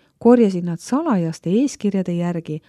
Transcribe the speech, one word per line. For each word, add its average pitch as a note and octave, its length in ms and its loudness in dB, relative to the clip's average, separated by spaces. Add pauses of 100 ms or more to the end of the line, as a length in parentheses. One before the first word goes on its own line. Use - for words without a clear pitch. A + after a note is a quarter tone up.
(200)
korjasid A3 460 4
nad E3+ 140 -4
salajaste G#3 680 -2
eeskirjade G3 680 -2
järgi E3+ 540 -4